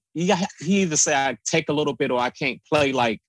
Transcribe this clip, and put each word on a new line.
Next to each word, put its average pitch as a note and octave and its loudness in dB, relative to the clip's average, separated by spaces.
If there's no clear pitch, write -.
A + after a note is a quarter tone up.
he, F3+ 0
he G3 2
either D#3 0
said, D#3 2
"I C3+ 0
take D#3+ -2
a D3+ 0
little D3 0
bit," C3 -2
or, B2+ 0
"I B2 0
can't C3 -6
play D3 2
like A#2 0